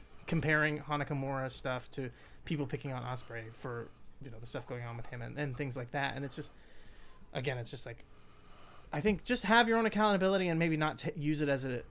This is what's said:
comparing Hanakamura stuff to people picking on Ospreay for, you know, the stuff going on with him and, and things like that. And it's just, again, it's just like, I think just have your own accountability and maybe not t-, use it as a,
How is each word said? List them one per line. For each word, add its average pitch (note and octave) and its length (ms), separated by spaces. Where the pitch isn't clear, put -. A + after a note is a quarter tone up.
comparing D3+ 540
Hanakamura C#3 720
stuff B2+ 400
to C3 180
people D3 200
picking C3+ 260
on B2+ 120
Ospreay A#2 500
for, A#2 360
you C3 80
know, A2 80
the A#2+ 60
stuff A#2 220
going B2 160
on A#2+ 140
with A#2+ 100
him B2 140
and, A#2+ 160
and C#3 200
things C#3 180
like B2 160
that. C#3 240
And C3+ 80
it's C#3 120
just, - 160
again, B2+ 240
it's A#2+ 120
just - 160
like, A#2 200
I D3 80
think G3+ 240
just B3 180
have A3+ 240
your A3+ 100
own A3+ 80
accountability G3 640
and E3 100
maybe E3 200
not D#3 220
t-, - 160
use D3 260
it D3 80
as C3+ 160
a, B2 260